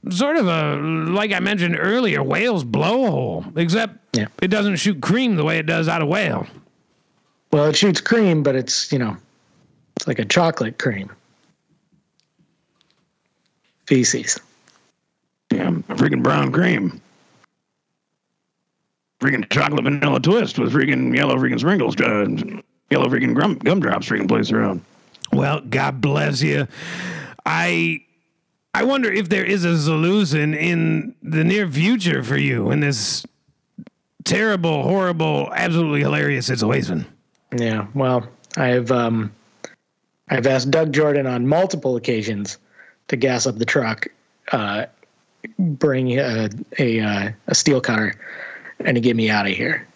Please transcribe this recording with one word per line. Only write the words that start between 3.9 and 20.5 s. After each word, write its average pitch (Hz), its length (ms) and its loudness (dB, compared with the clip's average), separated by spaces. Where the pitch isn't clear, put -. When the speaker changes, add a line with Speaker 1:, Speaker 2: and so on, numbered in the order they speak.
Speaker 2:
Yeah. 107 140 0
Speaker 1:
it 185 60 0
doesn't 202 280 0
shoot 170 240 0
cream 226 360 2
the 151 80 2
way 160 140 2
it 160 80 -2
does 165 220 0
out 165 140 0
of 147 60 0
whale. 180 380 0
Speaker 2:
Well, 147 140 4
it 151 100 2
shoots 190 240 4
cream, 190 420 4
but 135 140 2
it's, - 360 -4
you 143 60 0
know, 110 180 -2
it's - 120 -6
like 127 100 -2
a 110 60 -2
chocolate 160 540 0
cream. 101 320 -4
Feces. - 540 2
Speaker 3:
Yeah, 92 180 0
freaking 143 320 0
brown 139 280 2
cream. 170 500 0
Freaking 131 300 -2
chocolate 147 340 0
vanilla 143 360 0
twist 202 380 2